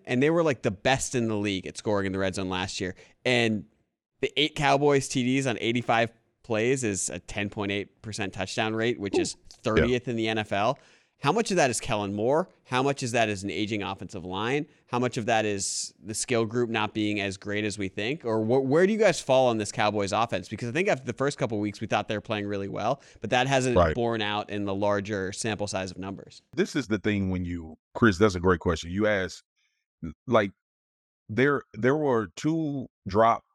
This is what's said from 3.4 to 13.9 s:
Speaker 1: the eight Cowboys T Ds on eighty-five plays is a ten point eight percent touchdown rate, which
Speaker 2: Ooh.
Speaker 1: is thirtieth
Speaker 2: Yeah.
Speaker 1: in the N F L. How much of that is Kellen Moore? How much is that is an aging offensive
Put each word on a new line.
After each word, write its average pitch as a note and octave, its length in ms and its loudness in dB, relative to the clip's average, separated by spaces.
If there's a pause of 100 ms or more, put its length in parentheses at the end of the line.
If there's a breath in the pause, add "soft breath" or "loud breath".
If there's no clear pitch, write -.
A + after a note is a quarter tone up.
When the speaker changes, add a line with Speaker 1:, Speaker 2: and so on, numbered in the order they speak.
Speaker 1:
the - 160 -2
eight D3+ 180 2
Cowboys C#3 520 4
T C3 160 -2
Ds C3 240 0
on A2 140 -2
eighty-five A#2 500 0 (320)
plays A#2+ 400 0
is G2+ 260 -2
a F2+ 100 -8
ten G2+ 300 -6
point G2+ 220 -4
eight G2+ 300 -6
percent G#2 320 -8
touchdown A2 420 -4
rate, A#2 240 -2
which G2+ 180 -4
Speaker 2:
Ooh. - 40 2
Speaker 1:
is - 140 -4 (280)
thirtieth A#2+ 440 2
Speaker 2:
Yeah. C3 40 -4
Speaker 1:
in A2+ 60 -4
the A2 100 -2
N A2 100 -2
F G#2+ 140 -4
L. A2 260 0 (420 soft breath)
How - 120 2
much A3 180 0
of F#3+ 80 -2
that C#3+ 120 4
is A2+ 100 -4
Kellen G2+ 340 -2
Moore? C3 360 0 (160)
How B2+ 180 0
much C#3 180 -2
is A#2+ 120 -4
that A#2 160 2
is G2 140 -4
an G2+ 60 -6
aging G2+ 320 -4
offensive F#2+ 440 -10